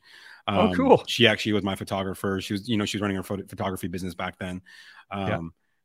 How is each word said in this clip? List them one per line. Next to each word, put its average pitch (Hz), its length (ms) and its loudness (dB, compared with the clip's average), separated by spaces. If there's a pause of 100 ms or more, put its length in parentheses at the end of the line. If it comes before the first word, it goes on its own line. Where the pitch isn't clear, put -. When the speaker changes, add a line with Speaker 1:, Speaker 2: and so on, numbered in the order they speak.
(460)
Speaker 1:
Oh, 104 220 4
Speaker 2:
Um, 90 60 0
Speaker 1:
cool. - 320 6
Speaker 2:
she 120 200 4
actually 107 260 2
was 101 100 2
my 95 120 -2
photographer. 95 680 -4
She 104 140 -6
was, 98 140 -6
you 113 100 0
know, 104 80 0
she - 100 -4
was 98 60 -4
running 98 160 0
her 92 40 -4
photo-, 98 240 -8
photography 98 420 -6
business 90 260 -6
back 92 240 -8
then. 92 240 -8 (480)
Um, 98 180 -4
Speaker 1:
Yeah. 85 120 -2 (440)